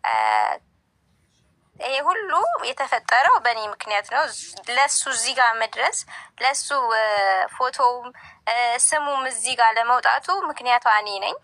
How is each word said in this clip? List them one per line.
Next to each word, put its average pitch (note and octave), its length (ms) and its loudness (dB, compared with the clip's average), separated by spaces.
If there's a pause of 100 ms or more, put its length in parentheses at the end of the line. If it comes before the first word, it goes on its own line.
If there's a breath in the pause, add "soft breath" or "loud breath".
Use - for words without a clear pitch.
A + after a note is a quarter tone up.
እ፣ A#2 80 -2 (1700)
ይሄ C4+ 220 -4
ሁሉ F#4 300 -2 (340)
የተፈጠረው C4+ 720 2
በእኔ A3+ 280 0
ምክንያት G#3 420 -4
ነው። C#4 140 0 (440)
ለሱ C4+ 420 2
እዚህ B3+ 260 -2
ጋር B3 200 4
መድረስ፣ A3+ 420 -2 (400 loud breath)
ለሱ፣ C4+ 300 -2 (260)
እ፣ A3 100 2 (480)
ፎቶውም፣ B3 560 0 (400 loud breath)
እ፣ A3+ 80 0 (240)
ስሙም C#4+ 460 0
እዚህ C4 300 -6
ጋር A#3 180 4
ለመውጣቱ A#3 540 2 (180)
ምክንያቷ B3 400 0 (120)
እኔ G#3 120 -2 (100)
ነኝ። G#3 240 -6